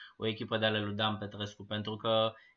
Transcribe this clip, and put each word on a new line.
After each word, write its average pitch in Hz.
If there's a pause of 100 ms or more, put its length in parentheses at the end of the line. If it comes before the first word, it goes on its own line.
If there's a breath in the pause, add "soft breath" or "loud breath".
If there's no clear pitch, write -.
(160 loud breath)
o 107
echipă 113
de 110
ale 107
lui 104
Dan 107
Petrescu, 101
pentru 107
că 110 (240 soft breath)